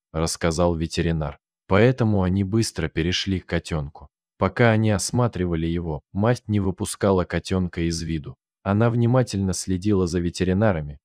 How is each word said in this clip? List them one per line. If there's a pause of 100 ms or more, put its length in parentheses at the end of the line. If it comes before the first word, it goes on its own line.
(120)
рассказал
ветеринар. (300)
Поэтому
они
быстро
перешли
к
котёнку. (300)
Пока
они
осматривали
его, (100)
мать
не
выпускала
котёнка
из
виду. (260)
Она
внимательно
следила
за
ветеринарами,